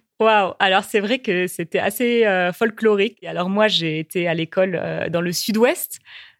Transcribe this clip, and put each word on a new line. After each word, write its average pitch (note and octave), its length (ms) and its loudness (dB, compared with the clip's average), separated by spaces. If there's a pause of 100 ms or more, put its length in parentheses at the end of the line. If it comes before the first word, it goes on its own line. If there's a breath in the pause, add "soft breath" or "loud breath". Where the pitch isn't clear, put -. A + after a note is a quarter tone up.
(200)
Waouh ! G#3+ 380 4
Alors, G3 260 2
c'est G#3 180 0
vrai A3 180 0
que F3+ 260 -2
c'était F3+ 340 -4
assez, A#3 460 2
euh, F#3 260 2
folklorique. A3 720 0
Et E3+ 60 -14
alors, E3+ 220 -4
moi, G#3 180 4
j'ai E3 320 -2
été E3+ 280 -4
à E3 60 2
l'école, E3 480 -2
euh, E3 280 -4
dans E3+ 120 -2
le F3 100 -2
sud-ouest. A3+ 680 -2 (400 loud breath)